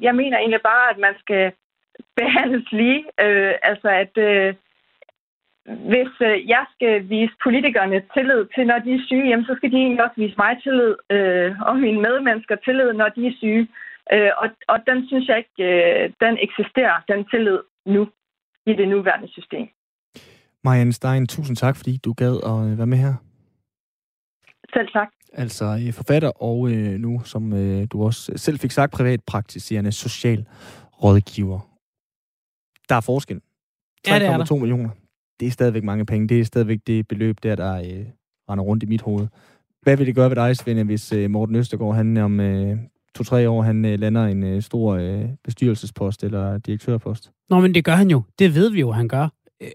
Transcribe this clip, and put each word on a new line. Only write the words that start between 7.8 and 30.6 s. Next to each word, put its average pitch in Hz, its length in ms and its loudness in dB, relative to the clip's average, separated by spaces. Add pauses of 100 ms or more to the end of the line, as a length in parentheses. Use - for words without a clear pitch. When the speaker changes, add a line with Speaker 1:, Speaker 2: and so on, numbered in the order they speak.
Speaker 1:
tillid 262 260 2 (140)
til, 262 120 0
når 240 180 2
de 247 100 -4
er 254 140 -4
syge, 262 200 2
jamen, 233 160 2
så 262 120 -4
skal 262 140 -2
de 262 60 2
egentlig 247 260 2
også 233 200 -4
vise 196 200 -4
mig 226 100 0 (100)
tillid, 247 300 2 (220)
øh, 185 360 2 (160)
og 233 60 0 (120)
mine 214 160 0
medmennesker 226 540 0
tillid, 254 380 0
når 214 220 0
de 240 120 -6
er 247 140 -4
syge. 226 260 2 (460)
Øh, 202 180 4 (100)
og, 220 60 0 (200)
og 226 100 4 (120)
den 254 180 0
synes 262 200 -2
jeg 226 160 4
ikke, - 200 -8 (100)
øh, 175 460 2
den 226 140 2 (140)
eksisterer, 202 500 -2 (140)
den 202 80 0 (120)
tillid 214 280 2 (260)
nu, 202 220 2 (580)
i 214 80 2
det 196 140 2
nuværende 196 500 0
system. 175 300 -10 (960)
Speaker 2:
Marianne 123 300 4
Stein, 131 340 -2
tusind 135 300 -6
tak, 127 180 0
fordi 131 220 -6
du 120 160 -6
gad 123 220 0 (160)
at, 110 200 0
øh, 107 60 -2
være 113 100 -2
med 127 100 2
her. 135 160 2 (1600)
Speaker 1:
Selv 214 200 0
tak. - 160 -2 (240)
Speaker 2:
Altså, 110 320 -6
øh, 113 280 -4
forfatter 151 360 0
og, 120 420 -2
øh, 104 280 -2
nu, 117 260 -4
som, 110 280 -6
øh, 98 380 -2
du 107 140 -2
også - 300 -4
selv 151 240 -2
fik 127 120 -4
sagt, 139 200 0
privatpraktiserende 107 1000 -4
socialrådgiver. 104 1700 0 (1300)